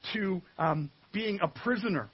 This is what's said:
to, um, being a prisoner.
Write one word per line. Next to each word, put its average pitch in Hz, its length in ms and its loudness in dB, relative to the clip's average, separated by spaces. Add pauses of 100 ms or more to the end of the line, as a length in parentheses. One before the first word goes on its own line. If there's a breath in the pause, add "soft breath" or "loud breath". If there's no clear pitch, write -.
(120)
to, 190 280 0 (180)
um, 156 320 2 (220)
being 208 280 0
a 165 80 2
prisoner. 196 640 0